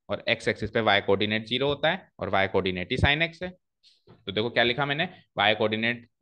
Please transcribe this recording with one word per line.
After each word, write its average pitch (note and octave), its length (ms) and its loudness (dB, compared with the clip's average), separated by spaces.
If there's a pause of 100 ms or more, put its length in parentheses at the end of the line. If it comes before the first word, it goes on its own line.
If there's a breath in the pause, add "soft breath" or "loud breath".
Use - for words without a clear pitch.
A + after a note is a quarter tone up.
और - 200 -6
एक्स A2+ 180 0
एक्सिस G#2+ 240 -2
पे A#2 100 0
वाई G2+ 200 4
कोऑर्डिनेट G#2+ 460 0
ज़ीरो B2+ 200 -2
होता C#3+ 240 0
है F#3 160 -6 (120)
और F#2+ 100 -6
वाई G2 180 2
कोऑर्डिनेट F#2 440 -2
ही B2+ 60 -2
sin D3 300 2
x E3 160 -12
है। F3+ 60 -6 (760 soft breath)
तो G2 60 -8
देखो A2 180 0
क्या A#2 140 2
लिखा B2 220 0
मैंने, D3+ 240 -2 (280 loud breath)
वाई G#2 180 4
कोऑर्डिनेट A2+ 520 -2 (140)